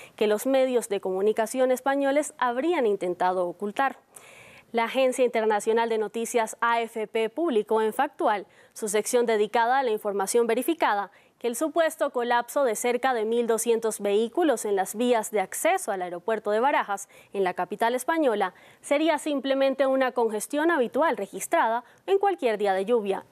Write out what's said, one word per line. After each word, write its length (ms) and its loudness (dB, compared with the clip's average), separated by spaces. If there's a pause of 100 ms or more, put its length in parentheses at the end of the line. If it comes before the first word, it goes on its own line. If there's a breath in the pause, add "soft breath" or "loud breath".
(160 loud breath)
que 120 2
los 180 0
medios 440 2
de 100 -2
comunicación 720 0
españoles 680 0
habrían 480 0
intentado 600 0
ocultar. 500 -4 (760 loud breath)
La 120 0
agencia 420 2
internacional 640 0
de 80 0
noticias 640 -2
A 200 2
F 260 -6
P 220 -2
publicó 520 0
en 120 0
Factual, 520 -2 (280 soft breath)
su 140 -8
sección 380 0
dedicada 540 2
a 40 0
la 80 -2
información 540 0
verificada, 680 0 (260 soft breath)
que 100 -6
el 80 -2
supuesto 540 0
colapso 560 0
de 100 2
cerca 380 0
de 120 -2
mil 220 0
doscientos 540 0
vehículos 640 0
en 100 0
las 200 -2
vías 360 0
de 80 0
acceso 520 -2
al 100 -4
aeropuerto 500 -4
de 80 2
Barajas, 480 -2 (240 loud breath)
en 120 -2
la 100 0
capital 420 -2
española, 580 0 (280 loud breath)
sería 360 0
simplemente 680 0
una 240 2
congestión 580 -2
habitual 460 0
registrada 680 -2 (240 soft breath)
en 120 4
cualquier 380 0
día 160 2
de 120 0
lluvia 460 0